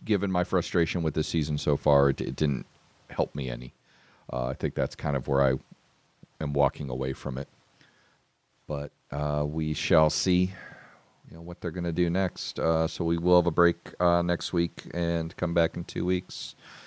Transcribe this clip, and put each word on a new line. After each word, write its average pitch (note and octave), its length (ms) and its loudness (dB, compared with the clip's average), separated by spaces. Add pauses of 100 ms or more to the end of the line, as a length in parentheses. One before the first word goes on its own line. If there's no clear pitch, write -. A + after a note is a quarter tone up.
Given G2+ 280 0
my F2+ 120 2
frustration F2 600 0
with D#2+ 100 0
this D#2 140 0
season D2+ 300 0
so C#2+ 200 2
far, C#2 320 4
it, C2+ 120 -2
it - 140 -6
didn't C#2 300 -2 (440)
help - 260 -4
me C2+ 140 -6
any. B1 240 -10 (580)
Uh, B1 160 -4
I C2+ 60 -4
think C#2+ 220 -4
that's C2+ 200 -2
kind D2 200 -2
of C2 120 -4
where C#2 160 2
I C2 100 4 (880)
am D2 120 -4
walking C#2+ 360 0
away C2 240 -4
from C2 240 -8
it. C#2 100 -6 (1200)
But, C#2+ 240 -8 (200)
uh, D2 360 -2
we D#2 260 -2
shall D#2 380 4
see, F#2 400 2 (800)
you F#2 80 -16
know, E2 40 -14
what F2 200 -14
they're E2+ 100 -4
gonna F2 200 -4
do E2+ 180 2
next. F#2 500 -2
Uh, D#2+ 280 2
so - 160 -6
we E2+ 140 2
will F2 200 6
have F2 100 4
a E2 40 2
break, E2+ 260 4 (220)
uh, F2 220 4
next F2 320 -2
week F2 300 -2 (100)
and E2+ 440 -2
come E2+ 180 -2
back E2 200 2
in F2 100 -6
two F#2 200 -6
weeks, - 480 -4 (340)